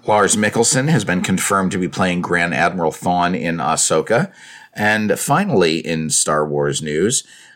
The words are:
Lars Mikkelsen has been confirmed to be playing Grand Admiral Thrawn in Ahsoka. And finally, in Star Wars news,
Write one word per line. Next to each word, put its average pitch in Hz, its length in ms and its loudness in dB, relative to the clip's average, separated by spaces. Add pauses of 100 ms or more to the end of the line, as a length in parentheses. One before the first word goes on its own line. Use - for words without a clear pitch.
Lars 104 300 4
Mikkelsen 113 540 2
has 127 120 4
been 92 200 -2
confirmed 95 500 0
to 98 60 -4
be 90 100 -2
playing 90 320 -2
Grand 87 320 0
Admiral 85 400 0
Thrawn 87 420 -2
in 82 220 -4
Ahsoka. 80 720 0 (440)
And 107 440 0
finally, 123 600 2
in 80 320 -4
Star 76 360 0
Wars 73 360 -2
news, 85 420 -2 (300)